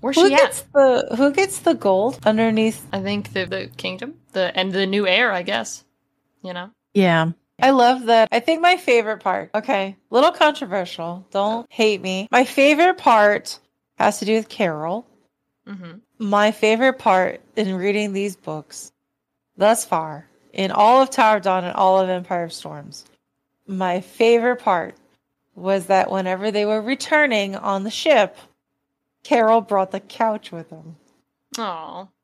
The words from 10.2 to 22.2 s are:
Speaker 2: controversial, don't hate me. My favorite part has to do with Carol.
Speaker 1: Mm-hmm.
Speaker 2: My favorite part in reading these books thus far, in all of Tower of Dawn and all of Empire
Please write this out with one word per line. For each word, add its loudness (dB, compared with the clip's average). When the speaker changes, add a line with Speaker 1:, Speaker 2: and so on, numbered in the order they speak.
Speaker 2:
controversial, -4
don't -4
hate 0
me. -6
My 4
favorite 4
part 2
has 0
to -8
do 0
with -4
Carol. -4
Speaker 1:
Mm-hmm. -18
Speaker 2:
My 2
favorite 0
part 0
in -2
reading -4
these -6
books -14
thus 2
far, -6
in -4
all 4
of -2
Tower 2
of -4
Dawn -2
and -8
all 4
of 0
Empire -4